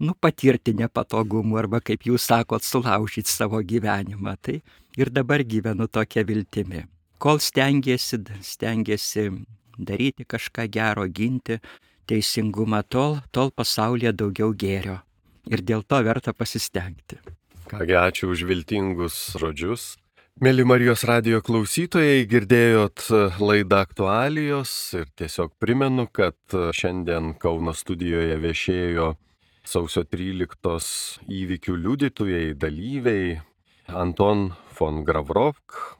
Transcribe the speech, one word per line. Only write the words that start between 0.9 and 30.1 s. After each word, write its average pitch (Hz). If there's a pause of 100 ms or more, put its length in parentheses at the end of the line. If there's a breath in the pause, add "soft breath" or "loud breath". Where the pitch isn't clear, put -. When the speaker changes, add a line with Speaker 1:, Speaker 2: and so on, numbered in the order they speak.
Speaker 1:
arba, 110
kaip 110
jūs 120
sakot, 113
sulaužyt 107
savo 110
gyvenimą.“ 98
Tai 139 (400 soft breath)
ir 131
dabar 135
gyvenu 110
tokia 110
viltimi. 95 (340)
Kol 151
stengiesi, 131 (180)
stengiesi 107 (480)
daryti 123
kažką 113
gero, 107
ginti 113 (480 loud breath)
teisingumą, 107
tol, 143 (100)
tol 131
pasaulyje 117
daugiau 104
gėrio. 98 (460)
Ir -
dėl 107
to 139
verta 113
pasistengti. - (480)
Speaker 2:
Kągi, 90
ačiū 90
už 87
viltingus 92
žodžius. 82 (400 soft breath)
Mieli 127
Marijos 123
radijo 113
klausytojai, 139
girdėjot, 113 (100)
e, 110 (260)
laidą 101
Aktualijos 135 (260)
ir 80
tiesiog 82
primenu, 127
kad, 90 (160)
e, 87
šiandien 85
Kauno 82
studijoje 82
viešėjo 85 (540)
sausio 87
tryliktos 90 (100)